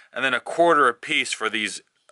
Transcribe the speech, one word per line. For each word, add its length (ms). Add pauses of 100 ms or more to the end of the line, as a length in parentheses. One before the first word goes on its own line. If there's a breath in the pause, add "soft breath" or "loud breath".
(120)
and 140
then 80
a 80
quarter 480
a 40
piece 380
for 180
these, 320 (300)